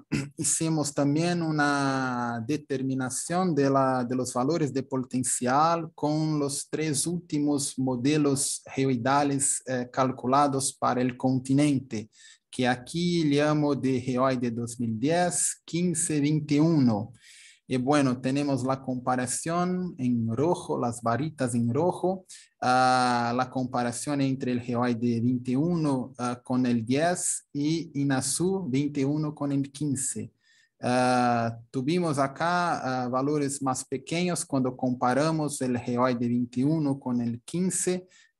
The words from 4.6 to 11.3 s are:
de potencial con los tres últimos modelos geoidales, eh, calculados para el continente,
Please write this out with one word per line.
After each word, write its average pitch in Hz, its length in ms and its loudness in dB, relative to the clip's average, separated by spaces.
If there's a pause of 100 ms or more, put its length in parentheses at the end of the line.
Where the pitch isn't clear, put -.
de 131 120 -2
potencial 131 1120 0
con 151 440 0
los 143 300 -4
tres 151 380 -2
últimos 147 720 -2
modelos 139 880 0
geoidales, 135 1000 0
eh, 123 240 -4
calculados 131 840 2
para 123 260 0
el 127 160 0
continente, 131 920 0 (400)